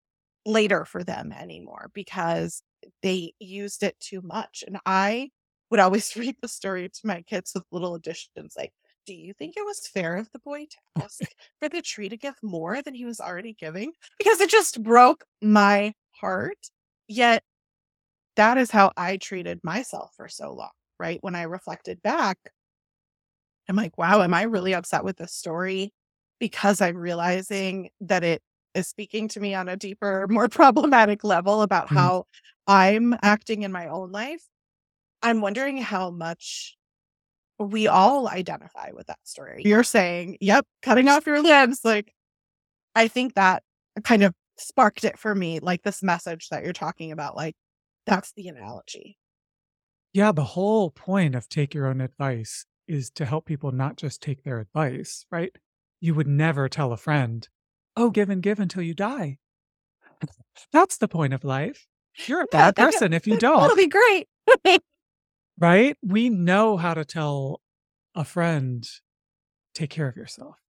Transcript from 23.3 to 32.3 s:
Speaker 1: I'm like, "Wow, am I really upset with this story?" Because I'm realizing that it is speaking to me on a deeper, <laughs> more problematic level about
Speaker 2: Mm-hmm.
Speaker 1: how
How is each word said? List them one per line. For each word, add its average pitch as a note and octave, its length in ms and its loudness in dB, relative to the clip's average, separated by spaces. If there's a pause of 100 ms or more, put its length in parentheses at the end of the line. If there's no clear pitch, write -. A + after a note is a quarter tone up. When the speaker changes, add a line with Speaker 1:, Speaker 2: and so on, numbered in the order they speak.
Speaker 1:
I'm F#3+ 60 -2
like, G3+ 220 -4
"Wow, F#3+ 240 4
am F3 120 2
I F3 100 2
really F#3+ 300 -2
upset - 300 -4
with F#3+ 140 -8
this E3+ 160 -14
story?" F#3+ 600 -8 (460)
Because G#3 420 0
I'm F3+ 160 -2
realizing F3+ 920 -4 (100)
that F3+ 220 -2
it E3 180 0 (320)
is F#3+ 140 -4
speaking G#3+ 420 -8
to G#3+ 100 -12
me G3+ 140 -6
on F#3 160 -6
a F#3 80 -8
deeper, G3 500 -6
<laughs> - 20 -4
more A3+ 200 2
problematic B3+ 720 4
level G3+ 380 2
about F#3+ 300 0
Speaker 2:
Mm-hmm. F3+ 160 4
Speaker 1:
how F3+ 180 -2 (420)